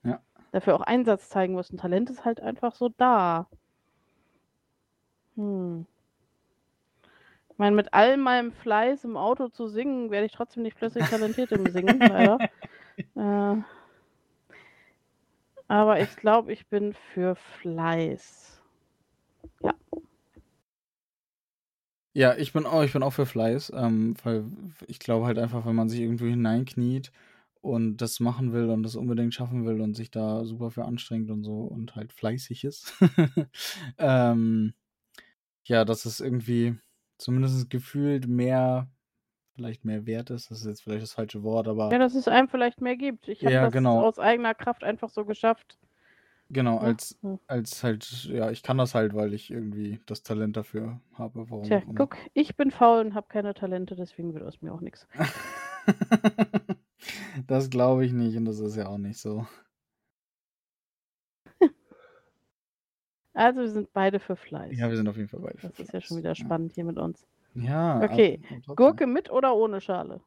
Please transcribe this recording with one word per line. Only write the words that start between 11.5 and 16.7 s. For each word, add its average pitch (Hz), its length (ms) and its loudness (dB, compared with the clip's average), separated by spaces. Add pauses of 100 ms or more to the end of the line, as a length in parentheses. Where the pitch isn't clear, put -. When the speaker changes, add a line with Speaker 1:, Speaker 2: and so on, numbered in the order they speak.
Speaker 2:
im 196 180 2
Singen, 190 300 4
Speaker 1:
<laughs> - 0 -
Speaker 2:
leider. 233 380 8 (760)
Äh, 202 460 0 (2000)
aber 208 320 4
ich 202 160 -2
glaub, 220 320 4
ich - 200 -8
bin 208 260 -2